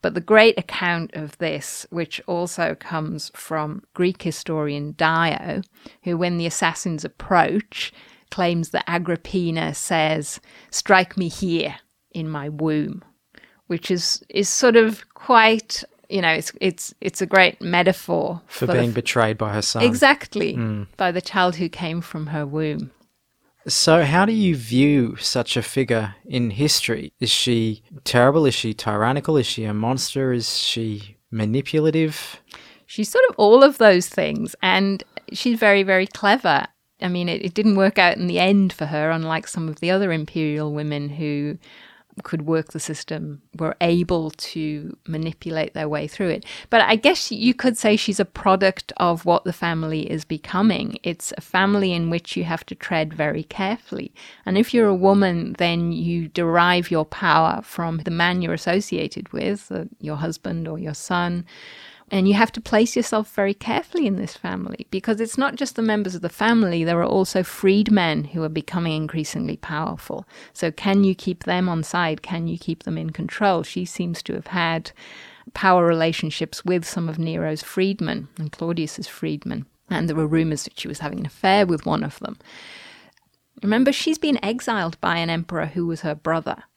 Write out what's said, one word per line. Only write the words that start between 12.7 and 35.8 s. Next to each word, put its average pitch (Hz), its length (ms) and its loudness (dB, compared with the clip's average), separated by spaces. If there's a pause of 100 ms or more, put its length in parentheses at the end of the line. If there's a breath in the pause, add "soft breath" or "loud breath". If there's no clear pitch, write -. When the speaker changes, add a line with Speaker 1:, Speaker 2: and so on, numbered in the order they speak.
Speaker 1:
which 165 220 -6
is, - 400 -2
is 202 180 0
sort 240 280 4
of 220 280 6 (100)
quite, 226 680 4 (240)
you 196 140 -2
know, 165 100 2
it's, 160 280 -4
it's, - 400 -2
it's - 200 -6
a 190 60 -2
great 185 340 4
metaphor 175 840 0
Speaker 2:
For - 140 -12
Speaker 1:
for 127 60 0
the 131 60 0
Speaker 2:
being 123 180 2
Speaker 1:
f- 110 40 -6
Speaker 2:
betrayed 113 420 0
by 107 160 -2
her 104 100 -2
son. 113 220 0
Speaker 1:
Exactly, 247 680 2
Speaker 2:
Mm. 107 320 -4 (100)
Speaker 1:
by 180 160 0
the 180 80 -2
child 180 360 0
who 170 120 -4
came 170 320 -6
from 156 280 -8
her 151 180 -4
womb. 151 460 -4 (760)
Speaker 2:
So 160 360 4
how 165 200 4
do 220 80 2
you 196 220 4
view 127 640 2
such - 400 -2
a 117 60 0
figure 113 520 -2 (100)
in 123 260 -2
history? 117 680 0
Is 120 120 -2
she 113 520 0 (220)
terrible? 139 420 6
Is 120 80 4
she 110 180 -4
tyrannical? 120 640 0
Is 123 100 4
she - 180 -4
a 107 100 -2
monster? 127 580 -2
Is 120 260 -2
she 107 580 -4 (160)
manipulative? 151 1080 0 (460 loud breath)
Speaker 1:
She's 214 240 -6
sort 523 180 6
of - 80 -2
all 226 280 10
of 277 140 6
those 190 300 8
things, 151 540 -2
and 190 400 2 (300)
she's 233 260 -2
very, 202 240 6